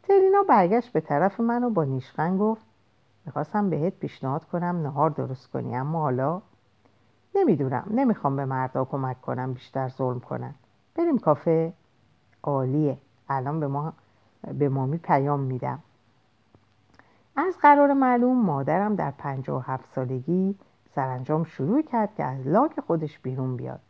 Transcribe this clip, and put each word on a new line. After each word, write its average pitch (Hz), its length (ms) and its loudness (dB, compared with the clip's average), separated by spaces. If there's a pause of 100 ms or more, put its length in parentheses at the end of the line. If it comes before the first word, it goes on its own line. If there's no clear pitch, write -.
ترینا 392 400 6
برگشت 233 500 4
به 156 80 2
طرف 156 400 0
من 240 240 0
و 247 60 0
با 175 140 0
نیشخند 151 560 -2
گفت: 220 220 -2 (640)
«می‌خواستم 180 440 -2
بهت 156 280 0
پیشنهاد 139 460 -6
کنم 175 380 -4
نهار 143 280 0
درست 131 400 -8
کنی، 120 260 -6
اما 151 240 -4
حالا 143 420 -2 (920)
نمی‌دونم، 143 560 2
نمی‌خوام 220 460 0
به 139 80 -4
مردا 131 400 -2
کمک 131 360 -6
کنم 127 320 -6
بیشتر 131 360 -6
ظلم 127 320 -4
کنن. 123 340 -10 (400)
بریم 330 240 0
کافه؟» 165 540 2 (680)
«عالیه، 135 560 0 (300)
الان 139 320 -4
به 151 60 -2
ما، 143 260 -4 (680)
به 143 100 2
مامی 135 300 -2
پیام 143 420 0
می‌دم.» 131 380 -6 (1600)
از 349 260 0
قرار 285 300 8
معلوم 254 500 4
مادرم 170 520 0
در 156 160 -2
پنجاه 135 480 -6
و 127 140 -6
هفت 131 160 -8
سالگی 165 680 -2 (360)
سرانجام 131 500 -2
شروع 185 380 -2
کرد 226 320 -2
که - 100 -6
از 131 220 -6
لاک 247 340 2
خودش 160 380 -4
بیرون 131 380 -6
بیاد. 127 340 -10